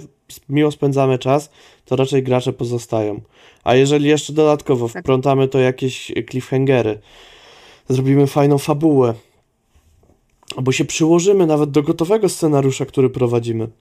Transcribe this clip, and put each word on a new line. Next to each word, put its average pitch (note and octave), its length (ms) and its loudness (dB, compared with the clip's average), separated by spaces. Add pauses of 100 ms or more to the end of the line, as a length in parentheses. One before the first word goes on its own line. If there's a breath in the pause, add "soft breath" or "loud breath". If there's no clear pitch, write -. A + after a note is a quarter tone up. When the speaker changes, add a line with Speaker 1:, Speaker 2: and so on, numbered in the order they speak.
(300)
Speaker 1:
s-, - 180 -20
miło D3 220 0
spędzamy C3+ 480 0
czas, C#3+ 320 -2 (340 soft breath)
to B2+ 120 -4
raczej C3+ 260 0
gracze B2+ 300 -2
pozostają. A#2 680 -6 (440 soft breath)
A A#2+ 100 2
jeżeli C#3+ 340 2
jeszcze D3 240 0
dodatkowo D3+ 560 0
Speaker 2:
Tak. - 160 -14
Speaker 1:
wplątamy C3+ 440 0
to C3+ 100 -2
jakieś B2+ 540 -2 (180)
cliffhangery, B2+ 680 0 (920 loud breath)
zrobimy C3+ 380 2
fajną C#3+ 320 2
fabułę, C#3+ 560 2 (1400 soft breath)
albo C3 160 -2
się D3 120 0
przyłożymy E3+ 640 2
nawet D3 240 0
do D3 120 0
gotowego F3 460 0
scenariusza, C#3 580 0
który C3 240 0
prowadzimy. A#2 580 -2 (120)